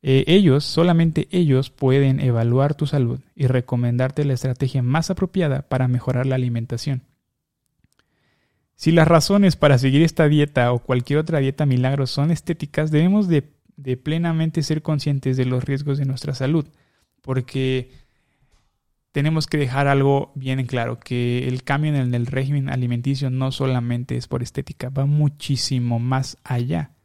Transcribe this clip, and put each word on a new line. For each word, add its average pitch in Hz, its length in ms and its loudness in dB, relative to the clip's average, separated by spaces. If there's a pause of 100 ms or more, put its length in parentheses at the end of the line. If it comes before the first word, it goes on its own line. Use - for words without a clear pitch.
Eh, 135 260 2
ellos, 156 380 4
solamente 165 680 2
ellos 143 360 2
pueden 135 520 2
evaluar 127 540 0
tu 143 120 -4
salud 131 340 -2 (140)
y 139 120 -2
recomendarte 123 760 0
la 143 80 0
estrategia 131 480 -2
más 135 300 0
apropiada 170 580 -2
para 127 180 0
mejorar 123 380 0
la 131 120 0
alimentación. 123 680 -4 (1700)
Si - 160 0
las 160 160 6
razones 185 480 4
para 143 200 6
seguir 135 260 4
esta 160 260 2
dieta 147 440 2
o 123 60 0
cualquier 127 400 -2
otra 160 220 -2
dieta 139 260 0
milagro 131 400 0
son 143 240 -2
estéticas, 156 600 -4
debemos 185 340 4
de, 151 240 0 (260)
de 131 200 -6
plenamente 160 680 -2
ser 151 200 -4
conscientes 139 540 -2
de 127 100 0
los 127 180 -2
riesgos 139 340 -4
de 139 60 -2
nuestra 135 280 -6
salud, 143 320 -2 (560)
porque 131 680 -4 (1200)
tenemos 156 380 -2
que 156 100 -2
dejar 139 300 0
algo 139 480 2
bien 131 240 -4
en 127 60 -4
claro, 120 340 -4
que 123 480 -2
el 127 160 -6
cambio 151 260 0
en 147 60 0
el, 131 100 0
en 123 80 -2
el 120 120 -2
régimen 135 420 -2
alimenticio 131 600 -2
no 131 200 -2
solamente 123 680 -4
es 123 120 -8
por 123 160 -4
estética, 139 460 -10
va 135 160 -2
muchísimo 139 920 -2
más 131 460 -4
allá 135 480 -4 (120)